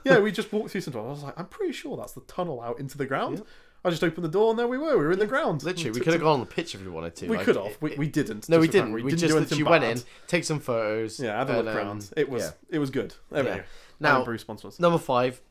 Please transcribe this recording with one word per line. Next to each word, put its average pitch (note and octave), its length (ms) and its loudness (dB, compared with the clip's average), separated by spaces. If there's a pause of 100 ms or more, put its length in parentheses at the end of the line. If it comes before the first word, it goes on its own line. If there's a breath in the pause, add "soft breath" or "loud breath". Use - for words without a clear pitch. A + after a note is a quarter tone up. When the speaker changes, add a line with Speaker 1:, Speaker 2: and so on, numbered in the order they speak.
Speaker 1:
Yeah, C4 140 8
we G#3 140 4
just G#3 200 -6
walked G#3+ 200 -2
through F#3+ 80 -4
some D3+ 140 -8
doors. A2 120 -6
I C3 40 -8
was D3 120 -10
like, C#3 160 -12
"I'm F3+ 80 -10
pretty F4+ 260 -4
sure B3+ 240 -10
that's - 160 -12
the - 100 -16
tunnel E3 380 -6
out A#2+ 200 -6
into C#3 180 -10
the C#3 80 -4
ground." D#3 320 -2
Speaker 2:
Yep. G#3+ 80 -14 (380 soft breath)
Speaker 1:
I F3+ 60 2
just E3 120 0
opened F3 220 0
the D#3+ 60 -2
door G#3+ 200 4
and A3+ 80 0
there A#3+ 80 0
we B3 100 -2
were. C#4+ 220 2
We D3 60 2
were D#3+ 80 2
in G3 80 2
the G#3+ 60 2
Speaker 2:
Yeah. - 20 -2
Speaker 1:
ground. B3 340 0
Speaker 2:
Literally, E3 280 -4
we A2+ 80 -4
Speaker 1:
Took B2 60 -2
Speaker 2:
could E3 100 4
have E3+ 60 2
Speaker 1:
some D3+ 60 0
Speaker 2:
gone D#3 80 6
on C3 60 2
the G#2 60 -6
pitch - 280 -6
if G2 100 -14
we F#2+ 60 -10
wanted E2 260 -8
to, - 120 -8
Speaker 1:
We A2+ 80 0
Speaker 2:
like, F#2+ 100 -4
Speaker 1:
could A#2+ 80 6
have. G2+ 120 -2
Speaker 2:
it, G#2+ 140 -10
Speaker 1:
We, D3+ 120 -4
Speaker 2:
it - 60 -6
Speaker 1:
we D#3+ 100 0
didn't, A2 400 -4
Speaker 2:
No, E3 100 8
we D#3+ 80 8
Speaker 1:
just - 60 0
to G3 60 6
be - 0 -
frank. C#3 80 4
Speaker 2:
didn't. G#2+ 80 -4
Speaker 1:
We A#2 100 -4
Speaker 2:
We C#3 60 -2
Speaker 1:
didn't E3 100 0
Speaker 2:
just E3 100 4
Speaker 1:
do D#3 60 4
anything D#3 220 2
Speaker 2:
literally D3+ 120 2
went D#3+ 140 8
Speaker 1:
bad. A#2 200 -2
Speaker 2:
in, - 220 -20
take F3 180 0
some D3+ 140 -2
photos, A2 600 -2
Speaker 1:
Yeah, A2 180 -2
had C3+ 120 0
a A#2 80 0
Speaker 2:
and, G#2+ 80 0
Speaker 1:
look A2 100 -2
Speaker 2:
um, - 40 -2
Speaker 1:
around. G#2 360 -8
It D3 120 2
was, A#2 140 -4
Speaker 2:
yeah. D#2+ 80 -4 (260)
Speaker 1:
it - 40 0
was C3+ 100 -2
good. A2+ 240 -4 (160)
There C#3+ 140 0
we A2+ 60 -2
Speaker 2:
Yeah. F#2+ 80 -4
Speaker 1:
go. F#2 40 -10 (380 loud breath)
Speaker 2:
Now, D3 180 4
Speaker 1:
I'm B2 60 2
Bruce A2+ 160 -4
Sponsors. G#2 400 -14
Speaker 2:
number E3+ 180 6
five, B2+ 420 0 (100)